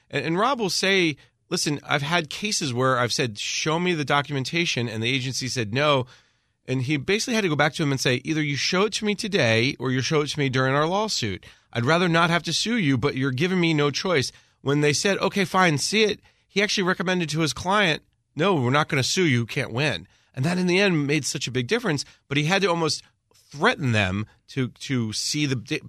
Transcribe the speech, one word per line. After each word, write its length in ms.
And, 160
and 120
Rob 220
will 80
say, 480
"Listen, 400
I've 140
had 260
cases 460
where 240
I've 160
said, 240
'Show 400
me 160
the 100
documentation,' 880
and 120
the 60
agency 400
said 240
no." 320
And 160
he 160
basically 360
had 60
to 80
go 80
back 180
to 80
him 80
and 100
say, 240
"Either 180
you 140
show 260
it 120
to 120
me 80
today 640
or 100
you 120
show 180
it 80
to 100
me 120
during 240
our 120
lawsuit. 600
I'd 140
rather 220
not 200
have 160
to 80
sue 240
you, 220
but 180
you're 140
giving 280
me 140
no 180
choice." 400
When 220
they 100
said, 260
"Okay, 280
fine, 320
see 240
it," 180
he 160
actually 220
recommended 460
to 100
his 140
client, 480
"No, 180
we're 160
not 180
gonna 140
sue 220
you, 140
you 80
can't 260
win." 340
And 100
that 140
in 80
the 120
end 280
made 180
such 220
a 60
big 160
difference, 360
but 80
he 80
had 180
to 60
almost 340
threaten 420
them 340
to, 220
to 460
see 320
the 100
d-, 320